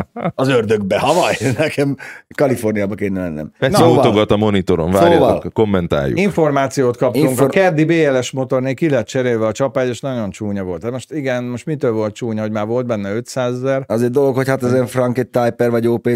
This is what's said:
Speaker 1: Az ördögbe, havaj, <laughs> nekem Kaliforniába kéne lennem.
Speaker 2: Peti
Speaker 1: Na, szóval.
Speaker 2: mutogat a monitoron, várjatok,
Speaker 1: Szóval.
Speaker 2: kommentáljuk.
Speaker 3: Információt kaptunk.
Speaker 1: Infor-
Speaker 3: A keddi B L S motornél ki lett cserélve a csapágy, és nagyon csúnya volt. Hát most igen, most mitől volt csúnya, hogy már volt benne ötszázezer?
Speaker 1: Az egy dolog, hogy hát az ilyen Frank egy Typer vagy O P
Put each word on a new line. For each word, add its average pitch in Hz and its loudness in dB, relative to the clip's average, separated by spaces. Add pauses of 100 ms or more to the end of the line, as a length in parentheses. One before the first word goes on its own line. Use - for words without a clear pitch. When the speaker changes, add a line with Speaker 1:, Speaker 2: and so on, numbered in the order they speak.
(360)
Speaker 1:
Az 131 -2
ördögbe, 107 0
havaj, 131 2 (120)
<laughs> 127 0
nekem 143 -2 (380)
Kaliforniába 107 0
kéne 98 -4
lennem. 76 -6
Speaker 2:
Peti 135 0
Speaker 1:
Na, 202 2
szóval. - 6
Speaker 2:
mutogat 107 4
a 107 6
monitoron, 92 2
várjatok, 160 6 (140)
Speaker 1:
Szóval. 87 0
Speaker 2:
kommentáljuk. 87 0
Speaker 3:
Információt 139 0
kaptunk. 131 2
Speaker 1:
Infor- 131 2
Speaker 3:
A 135 0
keddi 170 2
B 160 2
L 151 2
S 120 -8
motornél 131 -2
ki 160 -2
lett 123 0
cserélve 123 0
a 110 0
csapágy, 131 -2
és 123 -6
nagyon 123 -6
csúnya 101 -6
volt. 87 -6
Hát 117 -6
most 127 -12
igen, 131 -4
most 123 -8
mitől 139 -2
volt 110 -2
csúnya, 110 -6
hogy 107 -4
már 107 -4
volt 120 -2
benne 101 -4
ötszázezer? 127 -4
Speaker 1:
Az 113 0
egy 120 2
dolog, 135 2
hogy 131 0
hát 131 0
az 123 0
ilyen 127 2
Frank 123 0
egy 123 0
Typer 120 0
vagy 117 0
O 117 2
P 120 -2